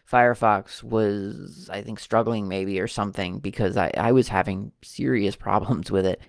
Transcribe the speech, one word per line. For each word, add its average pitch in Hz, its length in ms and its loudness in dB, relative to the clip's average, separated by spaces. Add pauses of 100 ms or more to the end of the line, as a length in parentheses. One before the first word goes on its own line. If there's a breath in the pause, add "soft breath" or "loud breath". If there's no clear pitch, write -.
(100)
Firefox 120 720 4
was, 104 880 -2
I 98 120 -8
think, 110 180 -10
struggling 110 480 0
maybe 95 320 -2
or 107 80 -2
something 98 520 -4
because 98 360 -2
I, 90 180 2
I 117 180 2
was 131 160 6
having 95 520 -2
serious 107 560 -2
<laughs> - 0 -
problems - 540 -2
with 95 160 2
it, 92 220 -2